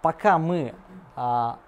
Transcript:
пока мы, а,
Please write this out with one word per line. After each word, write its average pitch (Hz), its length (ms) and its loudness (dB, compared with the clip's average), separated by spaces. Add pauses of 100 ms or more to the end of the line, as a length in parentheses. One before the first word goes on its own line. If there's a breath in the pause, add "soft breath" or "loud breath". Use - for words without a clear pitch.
пока 165 360 2
мы, 160 360 -2 (420)
а, 120 520 -2